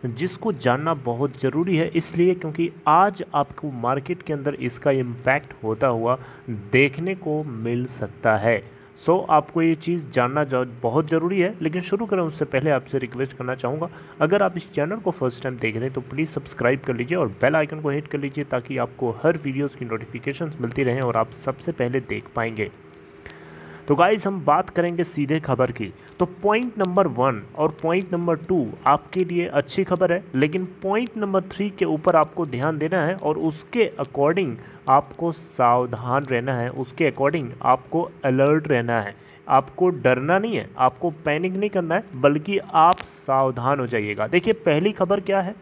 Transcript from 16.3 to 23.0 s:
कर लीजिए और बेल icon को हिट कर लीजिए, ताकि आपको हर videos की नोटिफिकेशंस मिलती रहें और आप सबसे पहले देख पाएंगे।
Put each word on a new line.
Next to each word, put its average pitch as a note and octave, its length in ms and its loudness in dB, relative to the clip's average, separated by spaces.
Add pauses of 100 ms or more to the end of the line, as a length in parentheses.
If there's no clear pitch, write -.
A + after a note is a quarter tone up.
कर B2+ 160 -4
लीजिए B2+ 220 -2
और C#3 100 0
बेल C3 280 2
icon D#3 240 -2
को D3+ 100 -2
हिट D3+ 180 -4
कर D3+ 100 -4
लीजिए, C#3 260 -6
ताकि B2+ 340 -4
आपको A#2+ 320 -2
हर D#3+ 260 0
videos C#3+ 400 -4
की B2+ 80 -8
नोटिफिकेशंस B2 760 -6
मिलती A#2+ 220 -2
रहें B2+ 180 2
और A#2+ 160 0
आप A2+ 140 0
सबसे - 420 -6
पहले B2+ 280 -2
देख G#2+ 240 -8 (120)
पाएंगे। A2+ 340 -4 (1160)